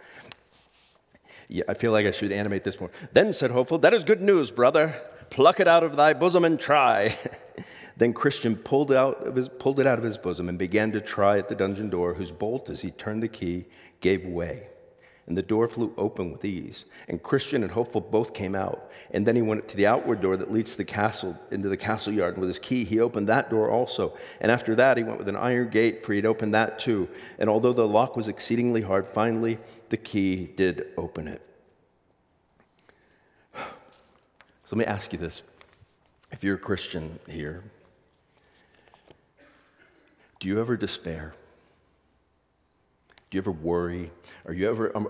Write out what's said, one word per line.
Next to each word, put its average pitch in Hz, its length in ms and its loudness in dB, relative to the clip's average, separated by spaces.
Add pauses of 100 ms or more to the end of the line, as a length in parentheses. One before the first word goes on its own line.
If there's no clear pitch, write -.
(500)
<laughs> - 1000 -20
yeah, 85 200 -4
I 101 60 -2
feel 117 180 0
like 107 140 4
I 95 40 2
should 98 220 -2
animate 101 320 -2
this - 160 -6
more. 87 100 -10 (220)
Then 202 200 6
said 127 200 -2
Hopeful, 127 260 2
"That 180 160 6
is 208 80 4
good 175 180 4
news, 185 300 4
brother. 151 500 4 (300)
Pluck 165 300 6
it 180 80 6
out 165 160 8
of 147 100 -2
thy 147 200 6
bosom 170 300 4
and 165 140 4
try." 113 640 4
<laughs> - 40 -8 (720)
Then 117 160 4
Christian 120 420 0
pulled 139 360 0
out 131 340 2
of 127 80 -6
his, 127 140 -2
pulled 139 320 -2
it 131 60 4
out 123 120 4
of 113 60 -4
his 107 120 -4
bosom 87 320 -4
and 90 80 -4
began 104 360 0
to 107 80 -2
try 101 360 2
at 98 120 -2
the - 80 -4
dungeon 98 340 -2
door, 87 240 -2
whose 90 160 -8
bolt, 107 400 -6
as - 100 -10
he 92 120 -8
turned 110 320 -6
the 117 40 -2
key, 90 380 -6 (340)
gave 92 240 2
way. 85 440 -8 (580)
And 85 100 -4
the 95 60 -2
door 110 260 0
flew 117 300 -4
open 92 320 -4
with - 140 -14
ease. - 400 -8 (240)
And 85 120 -6
Christian 135 440 -2
and 87 80 -6
Hopeful 113 280 -2
both 110 320 -2
came 95 220 -6
out. 95 340 -6 (220)
And 101 160 0
then 117 80 2
he 120 80 2
went 110 260 -2
to - 80 -12
the 98 120 4
outward 113 340 0
door 95 140 2
that 95 160 -6
leads 110 180 -2
to - 80 -14
the 98 60 -4
castle, 104 520 -4 (140)
into 98 180 -4
the 98 80 -2
castle 104 380 -4
yard. 90 200 0
And 90 60 -6
with 92 80 -2
his 92 120 -6
key, 127 240 -2
he 110 160 0
opened 113 280 0
that 123 220 2
door 110 180 2
also. 117 480 -2 (240)
And 107 100 4
after 117 260 2
that, 127 200 6
he 117 60 0
went 110 160 -6
with 101 100 -8
an 101 80 -4
iron 120 320 0
gate, 110 380 2
for 107 60 0
he 101 60 2
had 104 80 0
opened 110 280 0
that 110 240 2
too. 101 300 0 (320)
And 107 100 2
although 117 240 4
the 117 120 4
lock 113 300 2
was 110 120 -4
exceedingly 117 520 0
hard, 95 280 0
finally 113 500 0 (300)
the 113 80 -4
key 92 480 -2
did 90 520 -2
open 82 320 -8
it. - 140 -14 (2000)
<sighs> - 80 -12 (1040)
So 127 120 -6
let 113 100 0
me 101 60 -2
ask 104 220 -8
you 87 40 -6
this. 80 240 -10 (880)
If - 140 -12
you're 98 120 0
a - 40 -8
Christian 82 640 -8
here, 80 380 -10 (2750)
do 92 80 -8
you 104 120 0
ever 117 160 -2
despair? 80 580 -6 (2000)
Do 95 60 -4
you 95 60 -2
ever 98 80 -4
worry? 87 600 -4 (360)
Are 85 60 -10
you 92 180 0
ever, 113 260 -2
um, 104 140 -4